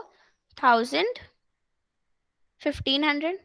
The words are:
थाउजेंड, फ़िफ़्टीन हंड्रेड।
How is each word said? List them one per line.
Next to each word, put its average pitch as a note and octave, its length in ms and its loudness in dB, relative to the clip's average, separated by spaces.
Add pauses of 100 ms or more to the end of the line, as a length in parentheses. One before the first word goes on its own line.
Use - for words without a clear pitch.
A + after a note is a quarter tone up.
(580)
थाउजेंड, C4+ 640 2 (1400)
फ़िफ़्टीन C#4+ 420 -2
हंड्रेड। D#4 420 -2